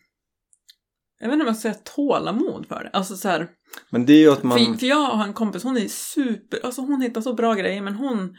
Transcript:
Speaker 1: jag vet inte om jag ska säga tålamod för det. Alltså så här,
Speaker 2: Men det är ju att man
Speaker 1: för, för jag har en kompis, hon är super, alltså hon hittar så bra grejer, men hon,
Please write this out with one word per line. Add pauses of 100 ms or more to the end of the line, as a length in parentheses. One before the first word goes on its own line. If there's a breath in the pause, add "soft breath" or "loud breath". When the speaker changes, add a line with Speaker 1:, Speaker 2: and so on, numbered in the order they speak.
(1200)
Speaker 1:
jag
vet
inte
om
jag
ska
säga
tålamod
för
det.
Alltså
så
här, (400 loud breath)
Speaker 2:
Men
det
är
ju
att
man
Speaker 1:
för,
för
jag (100)
har
en
kompis,
hon
är
super,
alltså
hon
hittar
så
bra
grejer,
men
hon,